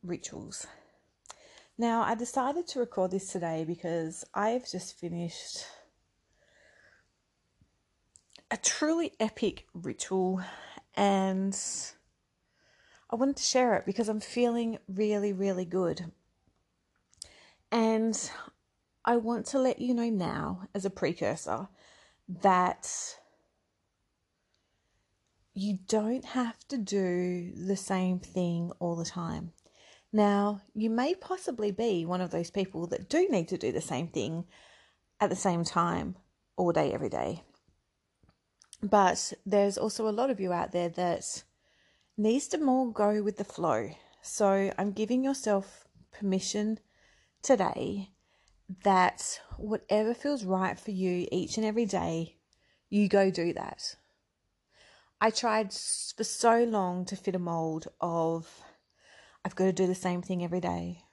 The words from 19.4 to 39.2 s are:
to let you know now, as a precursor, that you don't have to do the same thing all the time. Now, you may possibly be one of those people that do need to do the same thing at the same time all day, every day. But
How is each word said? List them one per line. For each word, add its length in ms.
to 120
let 220
you 140
know 160
now, 640
as 100
a 60
precursor, 760
that 880
you 240
don't 380
have 320
to 80
do 800
the 200
same 420
thing 600
all 160
the 120
time. 460
Now, 480
you 160
may 240
possibly 560
be 340
one 160
of 100
those 200
people 380
that 200
do 220
need 180
to 80
do 160
the 80
same 280
thing 360
at 120
the 40
same 300
time 520
all 140
day, 200
every 160
day. 340
But 500